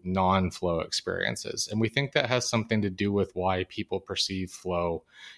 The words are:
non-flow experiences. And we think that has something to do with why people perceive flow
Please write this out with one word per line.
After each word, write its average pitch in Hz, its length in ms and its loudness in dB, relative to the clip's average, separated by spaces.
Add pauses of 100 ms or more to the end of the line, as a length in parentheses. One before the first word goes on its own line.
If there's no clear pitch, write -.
non-flow 92 760 2
experiences. - 920 -4
And 107 120 0
we 113 80 2
think 139 240 -2
that 135 160 2
has 123 200 2
something 110 340 2
to 101 60 0
do 101 220 0
with 101 240 0
why 92 320 0
people - 320 -4
perceive 92 500 -4
flow 87 540 -2 (340)